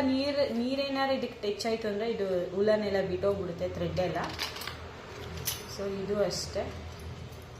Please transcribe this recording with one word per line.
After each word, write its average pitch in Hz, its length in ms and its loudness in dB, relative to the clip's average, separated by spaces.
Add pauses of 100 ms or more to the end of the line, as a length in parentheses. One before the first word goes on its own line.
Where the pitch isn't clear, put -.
ನೀರು, 269 520 4
ನೀರೇನಾದ್ರು 269 640 2
ಇದಕ್ಕೆ 214 360 -2
ಟಚ್ 208 140 -2
ಆಯಿತು 226 220 0
ಅಂದರೆ 208 220 0
ಇದು 190 460 0
ಉಲ್ಲನ್ 208 280 6
ಎಲ್ಲ 190 240 2
ಬಿಟ್ಟೋಗ್ಬಿಡುತ್ತೆ, 180 600 0
ಥ್ರೆಡ್ 175 320 0
ಎಲ್ಲ. 170 160 2 (1600)
So, 196 260 -2
ಇದು 202 200 4
ಅಷ್ಟೇ. - 480 -2 (880)